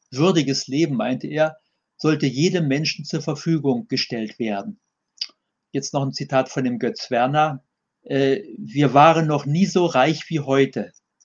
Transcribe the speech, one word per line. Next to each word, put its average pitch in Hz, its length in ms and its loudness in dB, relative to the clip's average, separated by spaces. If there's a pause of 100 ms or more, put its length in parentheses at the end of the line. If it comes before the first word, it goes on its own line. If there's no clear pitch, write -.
(100)
würdiges 139 580 2
Leben, 143 280 0
meinte 120 300 -4
er, 151 320 0 (380)
sollte 151 300 0
jedem 151 420 0
Menschen 143 360 -4
zur 151 160 -6
Verfügung 143 680 -2
gestellt 117 500 -6
werden. 107 420 -6 (920)
Jetzt 139 220 -6
noch 143 100 -2
ein 135 120 -4
Zitat 131 340 -2
von 135 160 -4
dem 123 140 -2
Götz 110 320 -6
Werner. 139 520 0 (400)
Äh, 135 400 0 (140)
„Wir 139 380 0
waren 156 320 8
noch 147 180 0
nie 165 220 2
so 180 180 2
reich 160 460 0
wie 160 100 -2
heute. 135 520 0 (320)